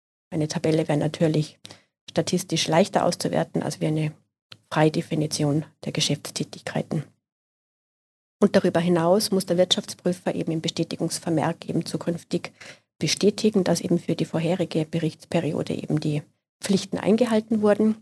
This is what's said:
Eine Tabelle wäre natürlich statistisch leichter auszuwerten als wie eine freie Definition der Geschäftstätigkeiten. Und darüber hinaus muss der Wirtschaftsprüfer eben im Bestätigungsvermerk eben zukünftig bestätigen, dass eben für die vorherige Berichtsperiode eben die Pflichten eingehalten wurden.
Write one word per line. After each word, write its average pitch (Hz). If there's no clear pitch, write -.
Eine 151
Tabelle 160
wäre 151
natürlich 151
statistisch 170
leichter 175
auszuwerten 170
als -
wie 165
eine 156
freie 156
Definition 156
der 151
Geschäftstätigkeiten. -
Und 202
darüber 175
hinaus 175
muss 190
der 175
Wirtschaftsprüfer -
eben 170
im 160
Bestätigungsvermerk 165
eben 165
zukünftig -
bestätigen, 202
dass 170
eben 170
für 170
die 160
vorherige 160
Berichtsperiode 160
eben -
die 151
Pflichten -
eingehalten 220
wurden. 214